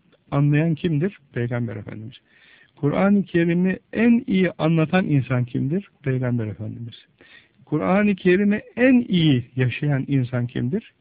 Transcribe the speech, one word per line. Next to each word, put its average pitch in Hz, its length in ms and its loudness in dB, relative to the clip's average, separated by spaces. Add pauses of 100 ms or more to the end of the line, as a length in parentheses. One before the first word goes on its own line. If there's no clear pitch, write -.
(320)
anlayan 147 440 2
kimdir? 170 440 -4 (140)
Peygamber 120 420 -4
Efendimiz. 107 400 -14 (600)
Kur'an-ı 185 480 2
Kerim'i 175 560 0 (140)
en 233 340 2
iyi 185 300 0
anlatan 160 480 0
insan 127 400 0
kimdir? 139 440 -4 (140)
Peygamber 123 440 -2
Efendimiz. 110 480 -12 (720)
Kur'an-ı 190 500 0
Kerim'i 202 460 2 (140)
en 247 340 4
iyi 151 360 2 (100)
yaşayan 131 520 -2
insan 123 400 -2
kimdir? 131 540 -6